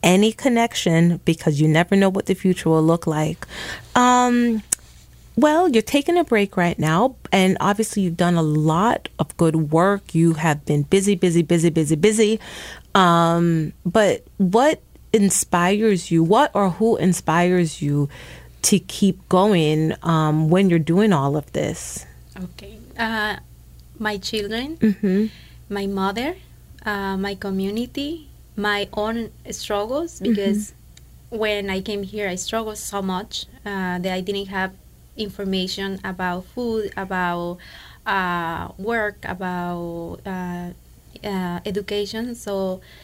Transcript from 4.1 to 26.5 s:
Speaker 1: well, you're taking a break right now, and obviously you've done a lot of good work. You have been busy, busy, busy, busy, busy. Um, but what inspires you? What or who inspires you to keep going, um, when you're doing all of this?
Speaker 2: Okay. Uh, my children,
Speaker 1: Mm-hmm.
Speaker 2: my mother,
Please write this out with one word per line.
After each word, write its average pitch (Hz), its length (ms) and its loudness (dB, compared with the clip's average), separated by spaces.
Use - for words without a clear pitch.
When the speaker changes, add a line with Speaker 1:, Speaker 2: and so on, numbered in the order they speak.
Speaker 1:
well, 302 340 4
you're 220 140 2
taking 285 340 0
a 339 60 4
break 202 340 0
right 175 220 0
now, 175 360 2
and 190 280 4
obviously 208 440 0
you've 170 140 -2
done 175 180 2
a 170 60 2
lot 156 680 2
of - 180 -4
good 160 340 2
work. 190 440 2
You 165 180 4
have 151 320 -2
been 147 180 2
busy, 196 300 2
busy, 170 300 2
busy, 170 260 2
busy, 160 260 0
busy. 214 440 2
Um, 170 760 4
but 185 380 2
what 220 440 2
inspires 196 960 2
you? 165 140 4
What 220 320 4
or 196 160 2
who 220 260 2
inspires 175 840 0
you 143 280 0
to 202 160 4
keep - 500 -2
going, 165 720 2
um, 156 480 2
when 190 200 4
you're 170 100 4
doing 180 340 2
all 139 240 0
of 151 160 -8
this? 151 520 -6
Speaker 2:
Okay. 196 440 -16
Uh, 220 400 -4
my 214 180 -4
children, 220 600 -6
Speaker 1:
Mm-hmm. 208 500 2
Speaker 2:
my 202 160 -6
mother, 202 500 -4